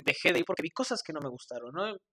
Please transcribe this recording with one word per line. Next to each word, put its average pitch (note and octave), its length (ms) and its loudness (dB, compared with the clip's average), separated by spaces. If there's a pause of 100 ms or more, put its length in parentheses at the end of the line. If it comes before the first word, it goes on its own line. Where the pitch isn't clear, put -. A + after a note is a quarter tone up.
dejé F3+ 300 4
de F3 60 6
ir E3+ 60 2
porque - 160 -2
vi E3 100 -2
cosas B3+ 320 -2
que E3 100 -8
no D3+ 80 -2
me C#3 80 -2
gustaron, B2 440 -8
¿no? G3+ 220 -2 (180)